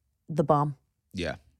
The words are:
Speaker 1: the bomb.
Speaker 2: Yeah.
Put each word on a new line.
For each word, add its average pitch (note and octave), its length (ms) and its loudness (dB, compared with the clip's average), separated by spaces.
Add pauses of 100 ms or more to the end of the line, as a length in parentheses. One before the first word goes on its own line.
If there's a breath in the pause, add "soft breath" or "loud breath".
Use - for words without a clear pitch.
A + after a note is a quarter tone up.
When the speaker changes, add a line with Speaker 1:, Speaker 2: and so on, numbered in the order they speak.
(280)
Speaker 1:
the D#3+ 160 -2
bomb. D3 320 2 (360)
Speaker 2:
Yeah. E2+ 240 -6 (240)